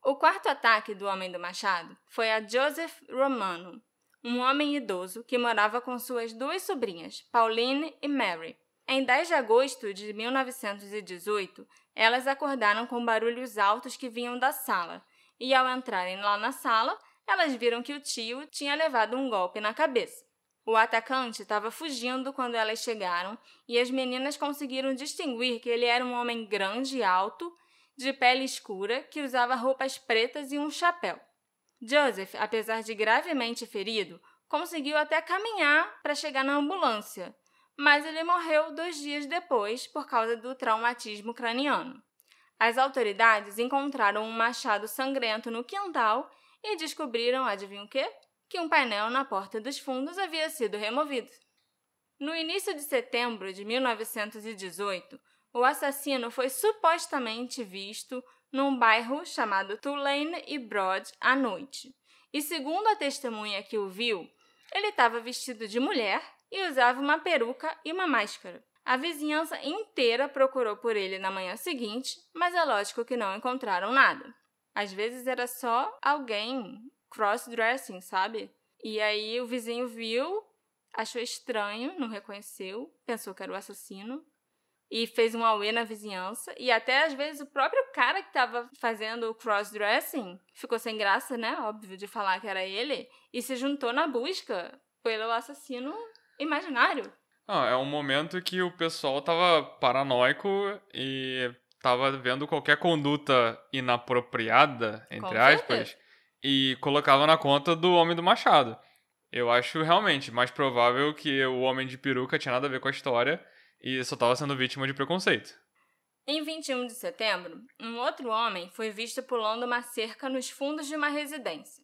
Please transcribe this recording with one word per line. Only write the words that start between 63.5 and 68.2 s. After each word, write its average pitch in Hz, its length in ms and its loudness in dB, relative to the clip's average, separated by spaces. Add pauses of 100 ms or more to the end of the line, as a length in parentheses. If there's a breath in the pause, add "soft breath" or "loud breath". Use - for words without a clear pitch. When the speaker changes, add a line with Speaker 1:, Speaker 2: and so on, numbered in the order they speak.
Speaker 1:
que 220 160 -6
o 202 100 -4
viu, 196 400 -4 (440 soft breath)
ele 403 200 -2
tava 233 260 4
vestido 233 480 -8
de 214 140 -2
mulher 254 420 0 (300)
e 381 160 -4
usava 254 320 4
uma 285 180 2
peruca 294 560 -2 (100)
e 311 80 -6
uma 370 140 -2
máscara. 208 560 -2 (220)